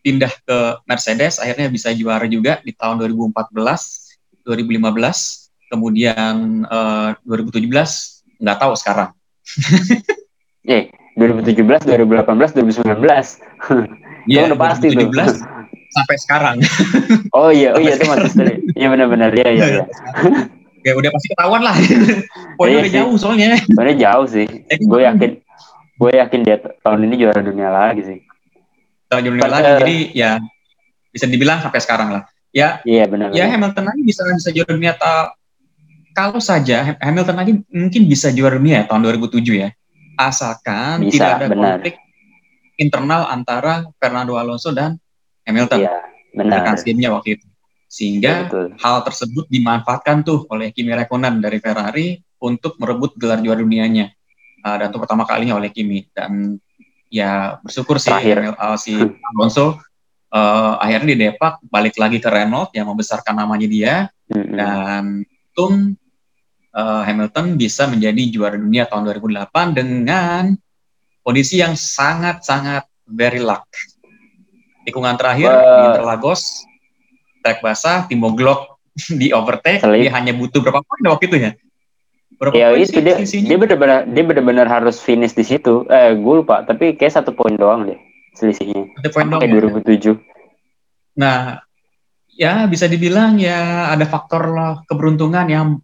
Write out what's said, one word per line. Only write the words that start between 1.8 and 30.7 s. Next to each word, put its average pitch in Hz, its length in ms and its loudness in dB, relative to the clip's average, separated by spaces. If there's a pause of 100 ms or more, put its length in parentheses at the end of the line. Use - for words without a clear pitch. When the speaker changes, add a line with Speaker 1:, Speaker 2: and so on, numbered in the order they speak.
Speaker 1:
juara 113 320 -2
juga 113 340 0
di 117 140 -14
tahun 113 240 -6
dua 113 80 -4
ribu 113 240 -4
empat 110 240 -6
belas, 120 560 -6 (320)
dua 117 160 -6
ribu 117 160 -4
lima 110 160 0
belas, 117 560 -6 (240)
kemudian, 110 960 -2
eh, 107 440 -2 (120)
dua 113 160 -6
ribu 113 160 -6
tujuh 117 160 -2
belas, - 520 -4 (160)
nggak 104 220 -2
tahu 135 160 0
sekarang. 98 340 -2 (360)
<laughs> 185 760 0 (420)
Speaker 2:
Eh, 117 320 0 (240)
dua 117 100 4
ribu 113 140 0
tujuh 110 240 2
belas, 127 160 4
dua 123 160 2
ribu 113 160 4
delapan 113 240 2
belas, 156 160 2
dua 131 80 2
ribu 113 100 4
sembilan 110 300 -2
belas. 143 400 2 (400)
<laughs> - 480 -10
Itu - 0 -
Speaker 1:
Iya, 143 160 6
Speaker 2:
udah 147 140 0
pasti 160 280 2
tuh. 135 60 4
Speaker 1:
dua - 20 -
ribu 123 80 4
tujuh 107 80 2
belas 160 200 2 (600)
sampai 143 280 0
sekarang. 143 360 0 (400)
<laughs> - 380 2
Speaker 2:
Oh 151 160 6
iya, 139 240 6
oh 160 80 4
iya, 156 160 4
Speaker 1:
Sampai - 0 -
Speaker 2:
itu 156 100 2
masih - 220 2
Speaker 1:
sekarang. - 40 -4 (280)
Speaker 2:
seri. 180 160 -4
Iya, 135 120 0
benar-benar, 120 440 4
iya, 123 100 4
iya, 123 60 4
Speaker 1:
Iya, 110 160 4
Speaker 2:
iya. 101 160 2
Speaker 1:
sampai - 140 -10
sekarang. - 380 0 (480)
Ya 131 120 0
udah 135 160 0
pasti 147 200 -6
ketahuan 196 340 2
lah. 214 120 0 (420)
<laughs> - 400 -14
Poinnya 175 140 4
Speaker 2:
Iya 143 60 4
Speaker 1:
udah 170 80 2
Speaker 2:
sih. 190 100 -2
Speaker 1:
jauh 254 220 2
soalnya. 208 300 2 (260)
Speaker 2:
Poinnya 147 260 4
jauh 120 280 4
sih. 107 200 -2 (200)
Speaker 1:
Eh, 156 120 -2
Speaker 2:
Gue 110 220 4
Speaker 1:
kan. 127 100 6
Speaker 2:
yakin, 120 200 2 (680)
gue 120 160 4
yakin 123 280 2
dia 107 180 4
t-, - 200 -14
tahun 107 240 2
ini 113 140 0
juara 107 240 4
dunia 98 280 -4
lagi 101 340 0
sih. 95 140 -12 (920)
Speaker 1:
Juara 123 140 0
dunia 123 180 -2
Speaker 2:
Tapi, 135 100 2
Speaker 1:
lagi, 147 140 2
Speaker 2:
eh, 143 160 6
Speaker 1:
jadi 165 160 2 (160)
ya 113 180 0 (800)